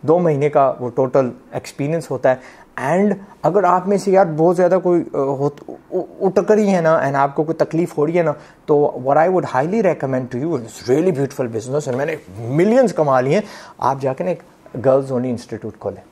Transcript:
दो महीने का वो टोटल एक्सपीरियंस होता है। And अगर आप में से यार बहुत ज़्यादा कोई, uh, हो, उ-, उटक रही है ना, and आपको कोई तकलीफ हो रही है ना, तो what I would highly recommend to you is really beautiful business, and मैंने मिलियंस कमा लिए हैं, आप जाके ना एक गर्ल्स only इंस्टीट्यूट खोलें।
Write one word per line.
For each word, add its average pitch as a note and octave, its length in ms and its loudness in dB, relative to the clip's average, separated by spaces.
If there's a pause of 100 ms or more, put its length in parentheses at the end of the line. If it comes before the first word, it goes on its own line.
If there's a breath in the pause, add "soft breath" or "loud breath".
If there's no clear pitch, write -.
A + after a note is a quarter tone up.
दो D#3+ 140 4
महीने D3+ 300 2
का C#3 200 4
वो B2 200 -6
टोटल C3 420 0 (240)
एक्सपीरियंस D3 560 -6
होता C3 180 2
है। - 360 -4 (140)
And F#3 360 0 (280 loud breath)
अगर F3+ 220 2
आप F3+ 220 2
में G3+ 100 0
से G3 140 -2
यार F#3+ 140 6
बहुत E3 300 0
ज़्यादा F3+ 220 2
कोई, F3 260 0
uh, - 120 -10
हो, C#3 400 -2 (360)
उ-, F3+ 120 -4 (180)
उटक G3 300 2
रही G#3+ 160 4
है F#3 140 2
ना, D#3+ 220 4
and C#3 120 -2
आपको C#3+ 280 0
कोई D#3 120 -2
तकलीफ D#3 420 -2
हो D3 80 2
रही E3+ 120 0
है E3+ 60 2
ना, D3+ 80 0 (360 loud breath)
तो D3 400 2
what C#3+ 100 4
I D#3+ 120 4
would F3 160 0
highly E3+ 360 0
recommend C3+ 500 -2
to B2 120 -4
you D#3+ 160 -2
is A2+ 300 -12
really D#3+ 300 2
beautiful C3 340 -4
business, B2+ 280 -4
and C3 140 -6
मैंने D3 240 -4 (200)
मिलियंस F3+ 520 2
कमा C#3 280 2
लिए C#3 160 0
हैं, G#3 80 0 (380 loud breath)
आप C3+ 180 -2
जाके C3+ 240 -4
ना F3+ 80 -4
एक - 120 -8 (320)
गर्ल्स C3+ 340 0
only B2+ 160 -4
इंस्टीट्यूट A2+ 520 -8
खोलें। G2 240 -8 (100)